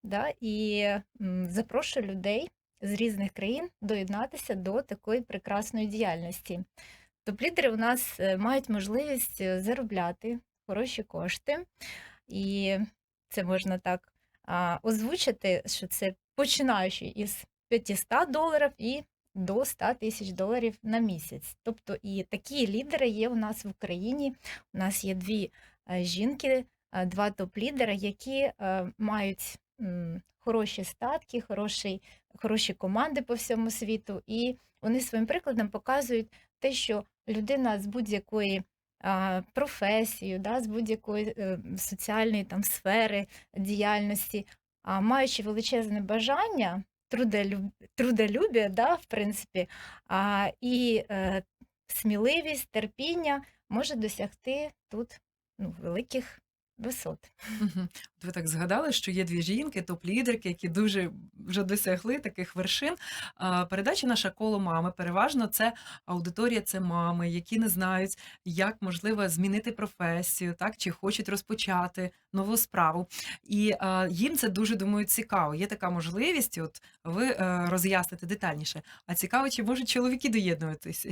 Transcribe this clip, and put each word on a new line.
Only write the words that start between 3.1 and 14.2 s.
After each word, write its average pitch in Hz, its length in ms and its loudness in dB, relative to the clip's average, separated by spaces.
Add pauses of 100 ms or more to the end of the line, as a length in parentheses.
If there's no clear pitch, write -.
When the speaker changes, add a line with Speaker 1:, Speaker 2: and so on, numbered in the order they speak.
Speaker 1:
країн 254 360 -4 (140)
доєднатися 208 720 -2
до 190 280 -2
такої 220 380 -2
прекрасної 214 680 -4
діяльності. 180 800 -4 (600)
Топ-лідери 269 460 2
у 220 60 0
нас, 240 440 0
е, 190 160 2
мають 254 320 2
можливість, 240 720 -2
е, 185 200 0
заробляти 214 800 -2 (280)
хороші 220 360 -2
кошти, 214 640 -4 (600)
і 196 500 0 (500)
це 190 160 -4
можна 185 340 0
так, - 340 -4 (320)